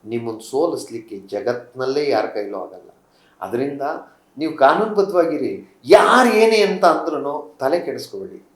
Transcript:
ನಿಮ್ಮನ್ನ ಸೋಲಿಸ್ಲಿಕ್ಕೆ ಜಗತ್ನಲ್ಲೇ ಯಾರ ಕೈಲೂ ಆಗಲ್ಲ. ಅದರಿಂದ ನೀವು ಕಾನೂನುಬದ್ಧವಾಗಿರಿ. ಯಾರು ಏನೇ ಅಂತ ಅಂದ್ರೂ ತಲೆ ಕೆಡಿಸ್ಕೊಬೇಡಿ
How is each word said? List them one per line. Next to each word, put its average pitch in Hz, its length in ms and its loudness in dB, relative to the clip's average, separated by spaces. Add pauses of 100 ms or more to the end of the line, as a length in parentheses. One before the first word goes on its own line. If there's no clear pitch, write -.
ನಿಮ್ಮನ್ನ 113 340 -8
ಸೋಲಿಸ್ಲಿಕ್ಕೆ 117 800 -6
ಜಗತ್ನಲ್ಲೇ 127 880 -6
ಯಾರ 107 160 0
ಕೈಲೂ 104 320 -8
ಆಗಲ್ಲ. 90 320 -14 (520)
ಅದರಿಂದ 135 400 -6 (560)
ನೀವು 156 200 -6
ಕಾನೂನುಬದ್ಧವಾಗಿರಿ. 170 1300 0
ಯಾರು 240 440 6
ಏನೇ 220 280 4
ಅಂತ 196 280 2
ಅಂದ್ರೂ 151 760 -2
ತಲೆ 143 200 0
ಕೆಡಿಸ್ಕೊಬೇಡಿ 95 760 -12